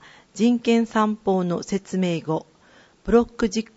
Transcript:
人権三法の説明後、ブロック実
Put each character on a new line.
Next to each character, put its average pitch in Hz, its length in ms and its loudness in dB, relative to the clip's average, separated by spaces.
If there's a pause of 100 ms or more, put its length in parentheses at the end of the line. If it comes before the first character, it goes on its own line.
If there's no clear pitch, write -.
(340)
人 233 260 2
権 233 260 2
三 214 300 -2
法 185 300 0
の 170 180 -2
説 196 340 -6
明 175 220 0
後、 156 260 -4 (600)
ブ - 80 0
ロ 240 100 6
ッ - 80 -6
ク - 160 -2
実 220 300 -6